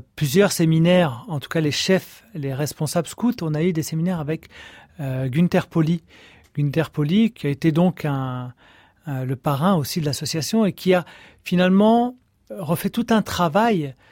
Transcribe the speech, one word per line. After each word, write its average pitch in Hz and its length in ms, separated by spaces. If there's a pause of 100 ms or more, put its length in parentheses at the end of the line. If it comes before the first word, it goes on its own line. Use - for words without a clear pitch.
(160)
plusieurs 160 360
séminaires, 160 760
en 156 120
tout - 100
cas 165 120
les 147 100
chefs, - 520 (100)
les 139 200
responsables 151 540
scouts, 240 340
on 160 120
a 151 100
eu 180 100
des 160 100
séminaires 170 360
avec, 151 300 (500)
euh, 135 300
Günther 170 380
Pauli. 165 360 (520)
Günther 143 360
Pauli, 185 400
qui - 160
a - 20
été 147 220
donc 170 340
un, 127 480 (520)
un, 131 200
le 127 100
parrain 151 400
aussi 160 260
de 147 40
l'association 160 600
et 180 80
qui 185 200
a 175 120 (380)
finalement 214 720 (320)
refait 190 400
tout - 200
un 220 120
travail 175 760 (160)